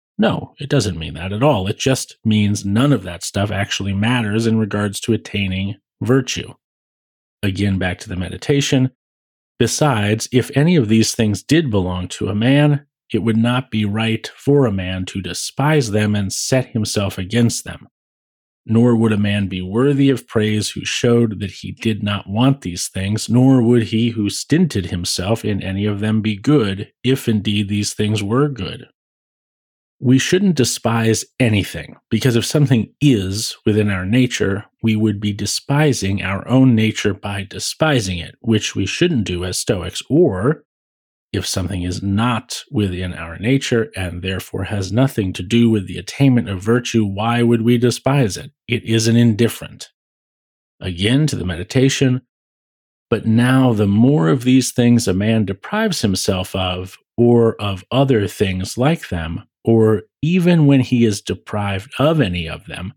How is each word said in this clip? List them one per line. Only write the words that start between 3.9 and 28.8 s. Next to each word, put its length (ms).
matters 520
in 140
regards 420
to 120
attaining 640
virtue. 520
Again, 360
back 220
to 100
the 80
meditation. 720
Besides, 720
if 240
any 180
of 140
these 260
things 260
did 300
belong 380
to 180
a 80
man, 500
it 60
would 180
not 340
be 140
right 500
for 300
a 80
man 320
to 160
despise 680
them 240
and 180
set 380
himself 460
against 460
them. 240
Nor 320
would 160
a 40
man 300
be 140
worthy 480
of 180
praise 440
who 120
showed 560
that 100
he 220
did 320
not 260
want 300
these 300
things, 400
nor 340
would 200
he 260
who 200
stinted 580
himself 580
in 180
any 220
of 160
them 200
be 140
good, 560
if 240
indeed 400
these 240
things 280
were 280
good. 380